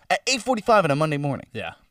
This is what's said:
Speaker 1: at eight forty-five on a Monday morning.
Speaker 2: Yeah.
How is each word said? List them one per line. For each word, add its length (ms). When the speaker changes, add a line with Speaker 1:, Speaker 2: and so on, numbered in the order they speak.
Speaker 1:
at 160
eight 160
forty-five 440
on 60
a 40
Monday 220
morning. 360
Speaker 2:
Yeah. 200